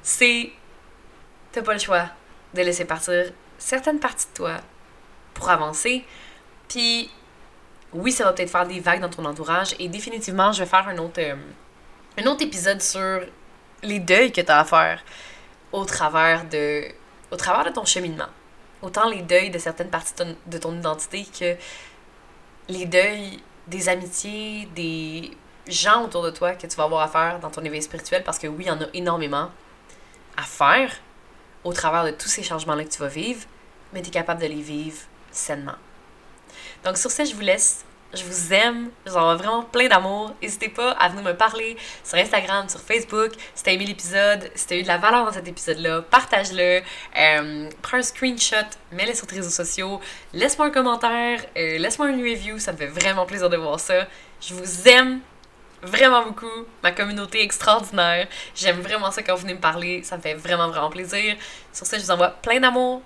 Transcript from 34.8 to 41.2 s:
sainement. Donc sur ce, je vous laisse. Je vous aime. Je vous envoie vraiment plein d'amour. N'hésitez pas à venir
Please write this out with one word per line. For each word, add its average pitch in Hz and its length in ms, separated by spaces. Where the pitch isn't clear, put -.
sainement. 143 420
Donc 185 120
sur 233 140
ce, 202 140
je - 100
vous 208 60
laisse. 202 440
Je 180 120
vous 180 280
aime. 233 380
Je 190 40
vous 180 60
envoie 165 200
vraiment 220 260
plein 240 240
d'amour. 202 560
N'hésitez 214 260
pas 240 240
à 180 160
venir 196 140